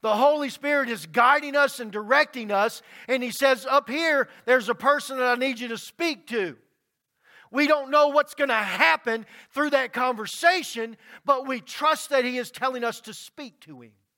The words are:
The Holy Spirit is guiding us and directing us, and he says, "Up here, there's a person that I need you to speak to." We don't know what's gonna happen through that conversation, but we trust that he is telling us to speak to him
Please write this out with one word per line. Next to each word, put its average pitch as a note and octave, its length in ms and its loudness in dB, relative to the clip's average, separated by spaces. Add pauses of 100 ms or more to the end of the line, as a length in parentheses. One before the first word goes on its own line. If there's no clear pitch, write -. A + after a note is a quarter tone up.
The G#3+ 120 2
Holy C#4+ 340 2
Spirit C#4 400 -2
is F#3 160 -8
guiding C4+ 500 2
us C#4+ 240 0
and A3 120 -12
directing A3+ 580 0
us, G3+ 320 0 (260)
and B3+ 140 0
he B3 80 -6
says, C4 380 0
"Up C4+ 200 2
here, D4 400 0 (180)
there's B3 220 2
a A#3 60 0
person C4+ 460 0
that B3+ 80 2
I B3 80 2
need B3 240 -4
you B3 80 -8
to A#3 100 -8
speak D#4+ 520 -6
to." F#3 280 -4 (960)
We C#4+ 160 2
don't C#4+ 240 0
know D4 160 6
what's C#4+ 260 2
gonna B3 300 0
happen A3+ 640 0 (240)
through D4 180 -2
that C4 240 0
conversation, A#3+ 1040 -2 (260)
but C4+ 220 0
we B3+ 160 -4
trust - 480 -2
that C4 160 2
he B3 140 -4
is A#3 100 -8
telling B3+ 340 -4
us A#3 180 -4
to A3 120 -16
speak - 480 -16
to C#3 200 -20
him A2+ 120 -20 (240)